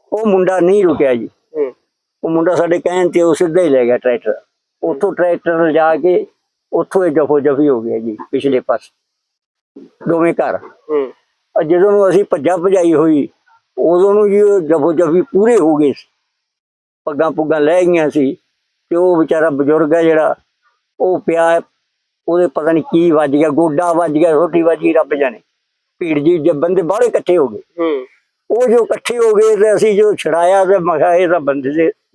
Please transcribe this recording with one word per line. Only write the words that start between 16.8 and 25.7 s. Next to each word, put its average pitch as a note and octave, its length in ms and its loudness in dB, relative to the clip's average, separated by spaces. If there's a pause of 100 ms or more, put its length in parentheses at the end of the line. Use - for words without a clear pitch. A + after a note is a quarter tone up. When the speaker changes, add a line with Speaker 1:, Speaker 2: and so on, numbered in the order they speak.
Speaker 1:
ਪੱਗਾਂ D#3 260 -2
ਪੁੱਗਾਂ D#3 300 -2
ਲੈ E3+ 220 2
ਗਈਆਂ E3 280 2
ਸੀ C#3+ 240 0 (560)
ਤੇ E3+ 60 -2
ਉਹ F3+ 200 2
ਵਿਚਾਰਾ D#3+ 340 0
ਬਜ਼ੁਰਗ D3 440 0
ਆ E3+ 80 2
ਜਿਹੜਾ, D#3 320 2 (680)
ਉਹ F3+ 200 -2
ਪਿਆ, E3 400 0 (680)
ਉਹਦੇ F3 180 2
ਪਤਾ D#3+ 260 -4
ਨਹੀਂ D#3 120 0
ਕੀ E3+ 260 0
ਵੱਜ D3 200 2
ਗਿਆ, D3 180 2
ਗੋਡਾ E3 440 0
ਵੱਜ E3 200 -2
ਗਿਆ, D#3+ 180 2
ਰੋਟੀ E3 320 0
ਵੱਜ D#3+ 160 0
ਗਈ, E3 140 0
ਰੱਬ D3 220 0
ਜਾਣੇ। C3 260 -4 (580)